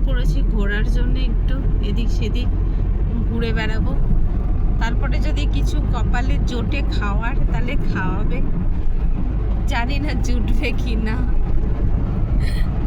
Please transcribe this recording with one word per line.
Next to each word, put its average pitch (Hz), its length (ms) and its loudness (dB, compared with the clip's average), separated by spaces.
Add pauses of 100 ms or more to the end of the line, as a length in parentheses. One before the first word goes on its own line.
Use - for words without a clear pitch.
পড়েছি - 360 0
ঘোরার 208 500 0
জন্য, - 260 0
একটু - 360 0 (340)
এদিক 226 200 0
সেদিক - 400 0 (800)
ঘুরে 233 260 -2
বেড়াবো। - 400 0 (840)
তারপরে - 400 0
যদি - 240 0 (100)
কিছু - 240 0 (160)
কপালে 240 440 0 (100)
জোটে 240 340 -2 (120)
খাওয়ার, 233 420 -2 (180)
তাহলে - 220 0 (160)
খাওয়াবে। - 480 0 (1300)
জানি 240 320 0
না 285 140 -2 (100)
জুটবে 240 500 2
কি - 240 -2
না, - 200 -2 (1700)